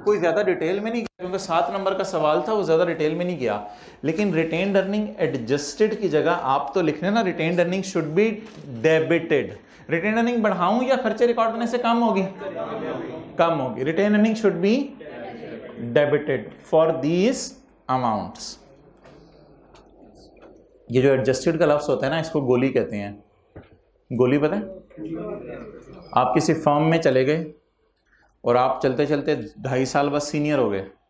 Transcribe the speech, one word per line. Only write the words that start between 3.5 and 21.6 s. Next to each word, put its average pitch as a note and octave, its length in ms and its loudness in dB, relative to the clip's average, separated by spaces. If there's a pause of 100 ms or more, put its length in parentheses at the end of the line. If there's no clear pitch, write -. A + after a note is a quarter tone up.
लेकिन E3 300 0
retained E3 440 0
earning G3+ 300 0 (120)
adjusted C#3+ 800 0
की G3+ 100 0
जगह D3+ 220 2
आप C#3+ 440 0
तो F#3+ 60 2
लिख D#3+ 220 0
लेना, G#3 200 2
"Retained E3 340 -2
earning F3 260 0
should D#3+ 260 -4
be G3 180 4 (540)
debited।" D#3+ 640 2 (440)
Retained F3+ 280 0
earning A#3 260 0
बढ़ाऊं G3+ 400 2
या C4 120 2
खर्चे A#3+ 300 0
record A3+ 260 2
करने A#3 160 -4
से B3 100 -2
कम A#3 200 2
होगी? G#3 260 2 (1120)
कम - 120 4
होगी। B2+ 340 -2
Retained F#3+ 340 2
earning A3 240 2
should F3 200 2
be G#3 160 4 (1200)
debited D3 420 2 (340)
for D#3+ 320 4
these F3+ 340 2 (520)
amounts। A2 680 -2 (2250)
ये B2 100 4
जो C3+ 120 6
adjusted C3 460 2
का E3+ 60 6